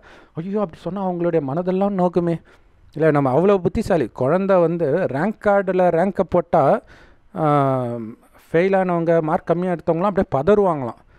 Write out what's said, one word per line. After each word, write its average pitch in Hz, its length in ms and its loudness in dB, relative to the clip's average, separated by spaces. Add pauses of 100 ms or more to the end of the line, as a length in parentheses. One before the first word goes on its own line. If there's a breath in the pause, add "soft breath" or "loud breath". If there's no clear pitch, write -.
(340 loud breath)
"ஐயோ, 196 260 -6
அப்படி 196 200 -8
சொன்னா 185 300 -6
அவங்களுடைய 170 300 -2
மனதெல்லாம் 180 680 -2
நோக்குமே." 170 340 -2 (520 soft breath)
இல்ல, 156 180 2
நம்ம 143 300 2
அவ்வளோ 196 180 4
புத்திசாலி. 180 540 -2
குழந்தை 185 440 0
வந்து 170 300 2
ரேங்க் 156 580 -2
கார்டுல 190 440 2
ரேங்கை 180 400 0
போட்டா, 170 520 2 (560 soft breath)
ஆ, 139 460 0 (720)
ஃபெயில் 190 220 2
ஆனவங்க, 170 460 0
மார்க் 160 260 -4
கம்மியா 175 260 -2
எடுத்தவங்களாம் 170 400 -2
அப்படியே 170 300 -2
பதறுவாங்களாம். 165 640 0 (140 soft breath)